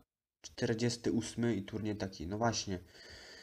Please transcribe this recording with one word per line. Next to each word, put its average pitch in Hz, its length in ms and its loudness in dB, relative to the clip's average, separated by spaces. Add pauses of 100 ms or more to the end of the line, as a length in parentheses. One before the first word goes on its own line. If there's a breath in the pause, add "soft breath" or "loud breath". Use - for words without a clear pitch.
(440)
Czterdziesty 117 680 2
ósmy 117 440 2
i 98 80 -2
turniej 104 320 -2
taki. 98 300 -4
No 101 120 -2
właśnie. 107 460 2 (580 loud breath)